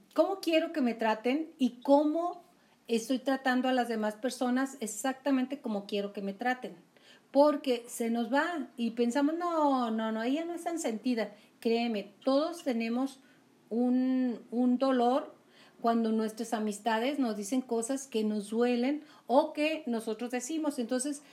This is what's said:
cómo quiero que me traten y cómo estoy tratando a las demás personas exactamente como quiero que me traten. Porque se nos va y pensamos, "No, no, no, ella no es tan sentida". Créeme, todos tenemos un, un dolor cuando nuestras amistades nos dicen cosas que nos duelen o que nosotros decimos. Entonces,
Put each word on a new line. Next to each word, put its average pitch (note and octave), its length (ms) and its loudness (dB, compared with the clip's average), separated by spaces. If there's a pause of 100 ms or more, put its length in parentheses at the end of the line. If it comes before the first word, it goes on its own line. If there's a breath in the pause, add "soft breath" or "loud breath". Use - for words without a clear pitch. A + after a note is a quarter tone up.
(140)
cómo F#4 260 2
quiero D#4+ 320 2
que D#4 80 -2
me A#3+ 140 2
traten A#3 640 0
y A#3+ 240 0
cómo D#4 600 4 (460 soft breath)
estoy A#3+ 320 0
tratando B3+ 480 0
a C4 40 2
las B3 160 2
demás G#3+ 280 -2
personas B3+ 640 -2
exactamente C4 800 -2
como G3+ 260 -4
quiero G3+ 260 -4
que G3+ 100 -8
me G3 120 -4
traten. B3 400 -4 (560 loud breath)
Porque C#4+ 560 4
se A#3 240 -4
nos A#3 220 -2
va D4+ 440 0
y A#3 160 -2
pensamos, C#4+ 440 2
"No, D4 560 2
no, A3 180 -2
no, A3 140 -4
ella C#4+ 200 -2
no E4+ 100 -6
es E4 100 -10
tan E4+ 160 -4
sentida". A3 520 -2 (280 loud breath)
Créeme, A3+ 540 -2 (100)
todos D4+ 400 0
tenemos A#3+ 560 -2 (500 soft breath)
un, B3 680 2 (100)
un B3 280 4
dolor C4 580 2 (440 loud breath)
cuando A3+ 300 2
nuestras A3 440 -2
amistades A3 680 -2
nos A3 160 0
dicen G#3 240 -2
cosas A#3+ 480 -4
que A3 160 -2
nos G#3+ 260 -2
duelen B3 540 0 (240 loud breath)
o D4+ 240 4
que D#4 340 -2
nosotros A3+ 440 -4
decimos. D4 500 -4
Entonces, B3+ 420 -4 (100)